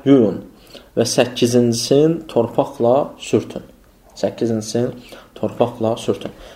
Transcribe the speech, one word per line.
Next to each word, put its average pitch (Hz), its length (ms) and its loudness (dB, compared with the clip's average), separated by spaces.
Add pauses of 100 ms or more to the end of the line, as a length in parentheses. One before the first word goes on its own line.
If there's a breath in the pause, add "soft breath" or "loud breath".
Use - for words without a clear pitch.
yuyun 123 400 4 (500 loud breath)
və 117 140 0
səkkizincisini 123 1200 2
torpaqla 135 680 0 (200)
sürtün. - 520 -4 (440)
Səkkizincisini 117 1080 -4 (140)
torpaqla 113 640 -2
sürtün. - 340 -6 (240 loud breath)